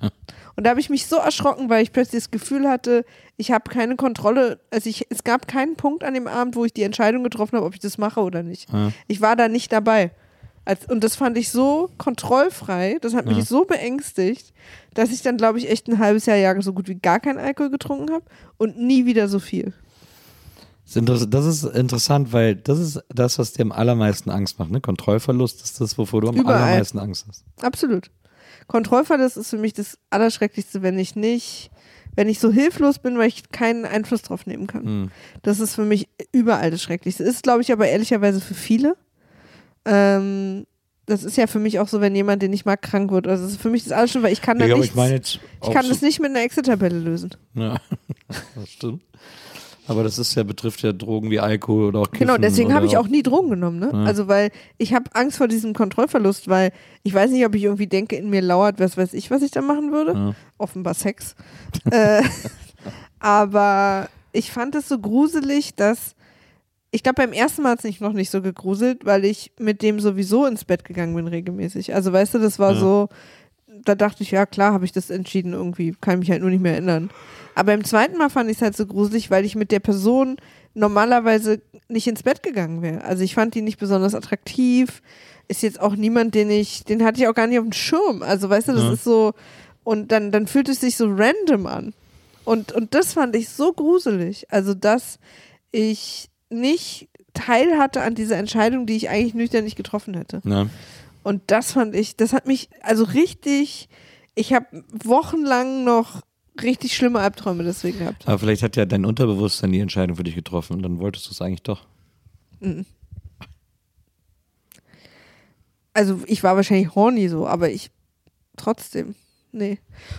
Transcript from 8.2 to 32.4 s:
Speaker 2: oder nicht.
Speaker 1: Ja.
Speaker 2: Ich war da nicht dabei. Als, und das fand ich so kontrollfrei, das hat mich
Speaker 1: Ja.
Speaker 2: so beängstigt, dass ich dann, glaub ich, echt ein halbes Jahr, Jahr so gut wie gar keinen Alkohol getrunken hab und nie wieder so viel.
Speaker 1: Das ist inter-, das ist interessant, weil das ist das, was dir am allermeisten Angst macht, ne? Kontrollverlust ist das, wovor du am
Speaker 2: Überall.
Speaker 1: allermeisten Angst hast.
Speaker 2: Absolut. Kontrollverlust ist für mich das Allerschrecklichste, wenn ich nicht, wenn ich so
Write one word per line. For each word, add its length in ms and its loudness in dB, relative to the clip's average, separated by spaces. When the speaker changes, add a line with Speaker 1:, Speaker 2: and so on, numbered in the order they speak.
Speaker 2:
oder 200 -4
nicht. 300 -14
Speaker 1:
Ja. 220 0
Speaker 2:
Ich 100 -4
war 160 4
da 140 4
nicht 240 -4
dabei. 380 2
Als, 260 -4
und 140 -2
das 140 -2
fand 200 0
ich 140 -2
so 460 2
kontrollfrei, 1040 -2
das 120 -4
hat 120 -2
mich 140 0
Speaker 1:
Ja. 40 0
Speaker 2:
so 220 2
beängstigt, 880 -4
dass 180 2
ich 120 -6
dann, 120 0
glaub 220 2
ich, 120 -4
echt 200 -2
ein 100 2
halbes 260 2
Jahr, 120 4
Jahr 240 4
so 100 -4
gut 160 -6
wie 80 -8
gar 240 2
keinen 180 -2
Alkohol 320 -4
getrunken 440 -6
hab 100 -4
und 220 -2
nie 260 4
wieder 220 2
so 120 0
viel. 340 -6
Speaker 1:
Das 60 -20
ist 40 -4
inter-, 320 2
das 180 2
ist 200 0
interessant, 680 0
weil 240 4
das 240 0
ist 300 -4
das, 300 0
was 120 -2
dir 120 0
am 100 -2
allermeisten 560 2
Angst 280 -4
macht, 140 -4
ne? 80 0
Kontrollverlust 840 0
ist 180 -8
das, 160 -4
wovor 240 -2
du 80 2
am 80 -2
Speaker 2:
Überall. 260 4
Speaker 1:
allermeisten 360 2
Angst 280 -10
hast. 160 -20
Speaker 2:
Absolut. 480 -2
Kontrollverlust 680 2
ist 140 -10
für 80 -4
mich 140 -2
das 260 -12
Allerschrecklichste, 720 -2
wenn 160 0
ich 180 -4
nicht, 540 -4
wenn 120 2
ich 120 0
so 120 4